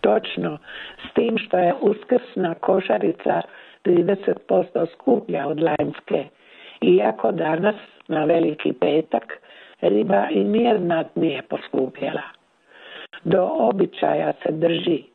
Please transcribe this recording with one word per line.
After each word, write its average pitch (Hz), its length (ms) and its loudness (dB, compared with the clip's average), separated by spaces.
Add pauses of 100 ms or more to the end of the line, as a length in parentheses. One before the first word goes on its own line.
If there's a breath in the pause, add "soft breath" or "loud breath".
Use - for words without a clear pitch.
Točno, 175 580 0 (460 loud breath)
s - 100 -18
tim 233 240 0
što - 200 -2
je 180 220 2
uskrsna 202 720 -2
košarica 190 880 0 (400 loud breath)
trideset 180 680 2
posto 180 380 0
skuplja 202 640 -2
od 151 120 -4
lanjske, 151 640 -2 (560 loud breath)
iako 208 520 4
danas, 165 440 0 (320)
na 156 160 0
Veliki 165 480 0
petak, - 680 -2 (420 loud breath)
riba 196 500 2
i 196 140 2
mir 220 340 2
znatnije 165 640 -2
poskupjela. - 800 -6 (1000 loud breath)
Do 185 280 2
običaja 180 800 0 (100)
se 170 100 0
drži. 165 500 0 (120)